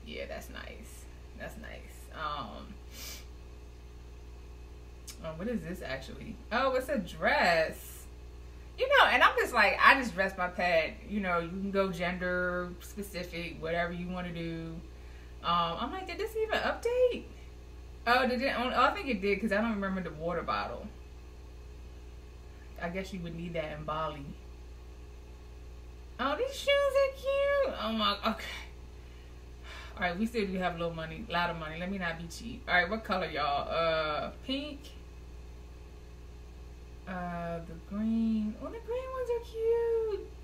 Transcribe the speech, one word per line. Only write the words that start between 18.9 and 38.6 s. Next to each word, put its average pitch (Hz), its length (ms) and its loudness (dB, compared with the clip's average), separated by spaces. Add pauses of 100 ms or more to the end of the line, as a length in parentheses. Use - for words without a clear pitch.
think 403 160 -4
it 208 120 2
did, 196 200 4
'cause 208 120 2
I 202 80 6
don't 226 140 4
remember 190 260 0
the 165 120 -4
water 165 300 -2
bottle. 101 440 -2 (1900)
I 170 80 -2
guess 190 240 -4
you 185 80 -6
would 165 160 -6
need 170 160 -6
that 156 240 -2
in 151 80 -10
Bali. 151 400 -2 (1900)
Oh, 277 180 2
these 508 200 0
shoes - 120 0
are 554 440 6
cute. 554 680 4
Oh 220 100 0
my, 208 240 4 (100)
okay. 220 180 0 (1500)
All 202 100 -2
right, 175 120 2
we 220 60 4
still 226 220 0
do 185 100 -2
have 175 200 2
a - 20 -8
little 170 160 0
money, 160 340 -6
a 170 40 -4
lot 175 180 4
of 165 80 -4
money. 156 200 -6
Let 185 120 -4
me 196 80 -2
not 170 200 -2
be 170 80 -8
cheap. - 400 -10
All 170 80 2
right, 175 140 6
what 220 160 -2
color, 185 220 2
y'all? 143 440 0
Uh, 160 600 2 (160)
pink. 285 340 -4 (2250)
Uh, 175 600 -4
the 170 80 -10 (200)
green. 220 680 2